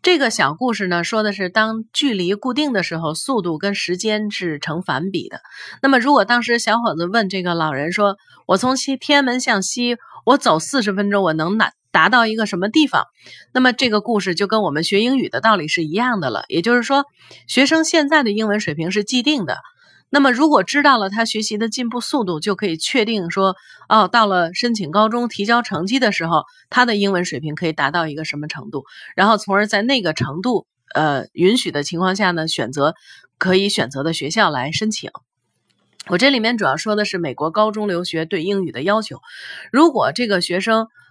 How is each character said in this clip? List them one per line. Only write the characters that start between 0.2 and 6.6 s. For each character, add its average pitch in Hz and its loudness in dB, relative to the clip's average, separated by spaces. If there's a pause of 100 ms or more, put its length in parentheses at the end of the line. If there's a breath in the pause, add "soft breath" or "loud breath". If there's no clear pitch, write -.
小 151 0
故 247 -2
事 208 -4
呢， 175 0
说 220 -2
的 208 0
是 196 -4
当 220 -2
距 269 0
离 185 0
固 247 -4
定 294 0
的 190 0
时 165 -8
候， 160 -4
速 220 -2
度 165 -2
跟 202 -2
时 180 -4
间 214 -2
是 165 -6
成 160 -6
反 160 -4
比 175 -6
的。 - -16 (420 loud breath)
那 277 4
么 269 6
如 254 4
果 233 6
当 240 2
时 233 0